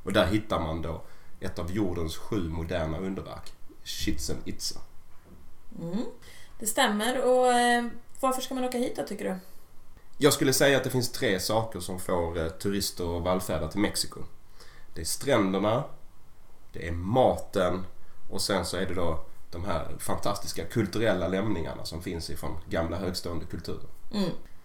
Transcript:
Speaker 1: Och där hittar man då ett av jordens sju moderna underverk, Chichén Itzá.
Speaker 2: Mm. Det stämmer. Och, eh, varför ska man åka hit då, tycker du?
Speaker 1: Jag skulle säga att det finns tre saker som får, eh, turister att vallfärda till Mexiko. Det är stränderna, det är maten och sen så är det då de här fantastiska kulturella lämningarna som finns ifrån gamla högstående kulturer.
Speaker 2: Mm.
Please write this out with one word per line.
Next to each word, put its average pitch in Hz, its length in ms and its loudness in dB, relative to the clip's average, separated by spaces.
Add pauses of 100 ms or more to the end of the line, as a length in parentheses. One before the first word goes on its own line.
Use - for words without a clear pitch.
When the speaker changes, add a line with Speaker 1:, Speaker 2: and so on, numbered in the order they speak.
Speaker 1:
Och 104 100 -2
där 101 120 6
hittar 95 340 2
man 80 220 -2
då 80 200 -4 (380)
ett - 200 -4
av 85 120 -2
jordens 85 460 0
sju 92 320 0
moderna 80 500 -2
underverk, 92 540 -6 (300)
Chichén - 640 0
Itzá. - 340 -4 (1000)
Speaker 2:
Mm. 170 240 -4 (540)
Det 220 80 -4
stämmer. 240 540 2
Och, 254 320 6
eh, 240 320 6 (340)
varför 262 220 2
ska - 120 -6
man 254 100 0
åka 247 140 -2
hit 247 180 -2
då, - 80 -4
tycker 202 220 -6
du? 196 100 -2 (840)
Speaker 1:
Jag 139 160 8
skulle 135 200 4
säga 139 240 6
att 123 60 2
det 117 60 -2
finns 120 220 2
tre 101 280 2
saker 110 400 0
som 90 200 -4
får, 85 400 0
eh, 80 80 0
turister 90 680 -2
att 85 60 -2
vallfärda 90 440 0
till 101 120 -2
Mexiko. - 400 0 (760)
Det - 60 -4
är 82 40 -4
stränderna, 107 760 2 (920)
det - 140 -6
är 85 40 -2
maten 92 920 2 (460)
och 98 100 2
sen 92 240 2
så - 120 -2
är 95 80 0
det 92 80 0
då 85 320 4 (260)
de 87 140 -4
här 80 340 0
fantastiska - 640 0
kulturella 101 640 2
lämningarna 92 580 0
som 82 160 -6
finns 85 280 -4
ifrån - 280 0 (120)
gamla 82 280 0
högstående 90 480 -2
kulturer. - 440 -4 (240)
Speaker 2:
Mm. 208 160 2 (360)